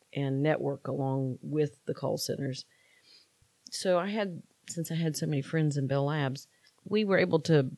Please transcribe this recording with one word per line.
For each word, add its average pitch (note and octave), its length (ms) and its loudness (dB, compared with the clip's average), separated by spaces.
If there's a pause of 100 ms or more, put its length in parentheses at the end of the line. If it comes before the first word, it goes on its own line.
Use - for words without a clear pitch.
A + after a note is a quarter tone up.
(140)
and C#3 280 -2
network C#3+ 460 0
along C3+ 540 -2
with D3 420 -2
the - 80 -4
call - 240 -2
centers. C3+ 480 -4 (1080)
So F3+ 280 2
I F3 100 0
had, G3+ 320 -2 (300)
since E3 200 -6
I E3 40 -4
had D#3+ 220 0
so E3 100 -4
many D3 160 0
friends D3+ 340 0
in C3+ 100 0
Bell C#3 200 2
Labs, C#3+ 400 -2 (400)
we G#3+ 180 2
were F#3+ 140 4
able E3 220 4
to D3+ 240 6 (140)